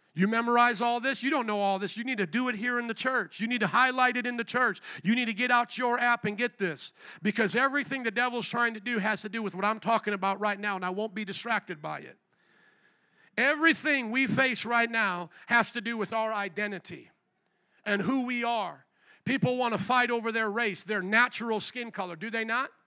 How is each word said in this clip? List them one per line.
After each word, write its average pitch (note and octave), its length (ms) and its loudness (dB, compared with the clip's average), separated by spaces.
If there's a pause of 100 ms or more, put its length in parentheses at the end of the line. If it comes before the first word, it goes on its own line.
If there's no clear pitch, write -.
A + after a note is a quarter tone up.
(140)
You F#3 140 4
memorize A#3+ 520 4
all A#3+ 200 2
this, B3+ 240 -2
you C4+ 80 0
don't B3+ 160 0
know G#3 120 0
all G3 200 2
this. G3+ 180 -6
You A#3 60 -6
need B3 160 -4
to F#3 80 0
do B3 220 0
it A#3 60 -2
here A#3+ 220 -2
in A#3+ 80 -2
the A3+ 80 -4
church. B3 460 -2
You A3 80 -2
need A#3+ 140 0
to G3+ 60 4
highlight B3+ 480 4
it B3 120 -2
in A#3+ 100 -4
the A#3 60 -2
church. A#3 360 0 (220)
You A3 140 4
need B3 100 2
to A3+ 80 -2
get B3 160 0
out A#3+ 260 4
your A#3+ 240 0
app A#3+ 260 2
and G#3 120 -4
get A#3+ 220 -2
this, E3 340 -4 (300)
because G#3 320 2
everything C4+ 480 0
the A3+ 80 -2
devil's A#3+ 360 -2
trying A#3 280 0
to G#3+ 40 -10
do A3+ 200 -2
has G#3 240 0
to G#3+ 60 -6
do A3 120 -4
with G3 140 -6
what F#3+ 100 -2
I'm G#3+ 140 0
talking G#3+ 340 2
about G3 260 -2
right G#3 200 -2
now, G#3 160 -2
and F#3 100 -4
I F#3 60 -2
won't G#3 240 -4
be G#3+ 100 -6
distracted G3 560 -4
by D3+ 200 -8
it. C3+ 180 -20 (1160)
Everything C#4+ 760 2
we C4 160 2
face B3+ 380 0
right A#3 260 2
now F#3 380 -2 (160)
has A#3 260 2
to A#3+ 80 -8
do A3+ 160 -4
with G#3 160 -4
our A3 220 -2
identity G3 760 -6 (760)
and G3+ 160 2
who B3+ 200 0
we A#3+ 220 -4
are. G3+ 420 -4 (380)
People B3+ 320 0
wanna A#3+ 220 0
fight B3 340 2
over A3+ 220 -2
their A3 180 0
race, G#3+ 320 -2
their G3+ 180 -2
natural A3 600 2
skin A#3+ 280 -8
color, F3+ 280 -6
do G#3 120 -8
they A3+ 140 -4
not? A#3+ 260 -2 (180)